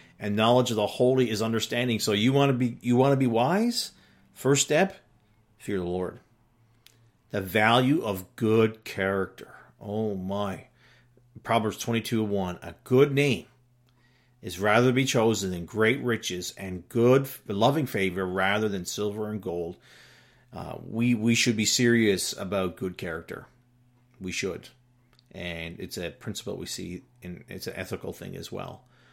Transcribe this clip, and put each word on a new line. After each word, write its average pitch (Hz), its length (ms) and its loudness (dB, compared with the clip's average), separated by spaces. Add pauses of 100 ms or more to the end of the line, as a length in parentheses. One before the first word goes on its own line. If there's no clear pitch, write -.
(200)
and 104 160 -4
knowledge 123 340 4
of 117 60 -2
the 104 100 2
holy 127 440 2
is 107 120 -2
understanding." 113 580 -2
So - 120 -2
you 107 220 4
wanna 139 200 4
be, 123 280 -2
you 120 160 2
wanna 135 180 6
be 131 120 2
wise? 170 640 0 (420)
First 139 300 2
step, 175 340 0 (640)
fear 101 180 -4
the 92 80 -2
Lord. 90 340 -4 (1120)
The 104 80 -4
value 113 640 2
of 95 320 -6
good 110 480 2
character. 98 680 -4 (260)
Oh 104 360 -4
my. 98 500 -6 (760)
Proverbs 110 360 0
twenty-two 113 460 -2
one, 95 380 -2
"A 87 220 -14
good 139 300 4
name 139 320 0 (960)
is 90 180 -10
rather 107 280 6
to 131 60 4
be 131 120 2
chosen 110 460 2
than 87 140 -6
great 110 360 2
riches, 104 560 -4
and 92 320 -10
good, 127 400 4 (180)
loving 127 380 2
favor 95 400 -2
rather 95 420 0
than 98 180 -6
silver 104 440 -6
and 107 120 -6
gold." 87 360 -6 (720)
Uh, 82 240 -10 (100)
we, 117 300 0
we 113 180 2
should 113 240 2
be 107 80 0
serious 113 720 2
about 95 380 -4
good 92 200 -6
character. 85 520 -10 (720)
We 92 100 -8
should. - 380 -6 (600)
And 85 480 -10
it's 90 180 -12
a 85 140 -6
principle - 460 -10
we 87 100 -10
see, 90 340 -10 (220)
in, 90 240 -14
it's 95 180 -14
an - 100 -10
ethical - 380 -10
thing 95 220 -14
as 87 160 -12
well. 95 320 -12 (300)